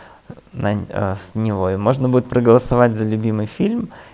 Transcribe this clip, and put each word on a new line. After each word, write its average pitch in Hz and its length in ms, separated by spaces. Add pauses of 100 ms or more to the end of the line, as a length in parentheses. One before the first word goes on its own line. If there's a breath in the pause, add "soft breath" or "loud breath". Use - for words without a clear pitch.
(520 loud breath)
на, 104 220 (140)
э, 98 280
с - 180
него. 104 360
И 95 60
можно 127 320
будет 127 200
проголосовать 120 680
за 110 80
любимый 110 420
фильм, 214 420 (260 loud breath)